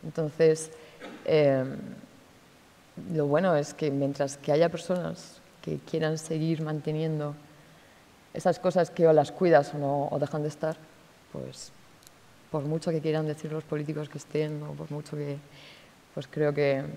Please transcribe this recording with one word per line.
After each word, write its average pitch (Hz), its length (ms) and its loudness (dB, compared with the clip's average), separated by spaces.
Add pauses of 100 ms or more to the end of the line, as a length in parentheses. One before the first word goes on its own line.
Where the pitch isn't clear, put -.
Entonces, 156 640 2 (540)
eh, 139 400 4 (1500)
lo 151 140 0
bueno 160 300 4
es 147 180 -2
que 156 160 -2
mientras 139 460 -2
que - 160 -2
haya 165 160 6
personas 170 720 -6 (220)
que 156 160 -6
quieran 160 400 -2
seguir 160 440 -2
manteniendo 156 720 -4 (1000)
esas - 260 0
cosas 180 300 2
que 165 180 6
o 160 40 10
las 151 200 6
cuidas 160 420 4
o 151 40 -6
no, 143 300 0
o 151 120 -2
dejan 147 220 -2
de 151 60 -2
estar, 156 280 -4 (560)
pues, - 400 -12 (800)
por 151 100 -2
mucho 160 300 -2
que 160 80 0
quieran 156 260 0
decir 151 240 -6
los 156 140 -6
políticos 151 440 -6
que 147 100 -12
estén, 151 440 -4
o 147 120 -10
por 151 180 -10
mucho 151 240 -8
que, 143 220 -6 (760)
pues, - 140 -10
creo 147 260 2
que 139 300 2 (120)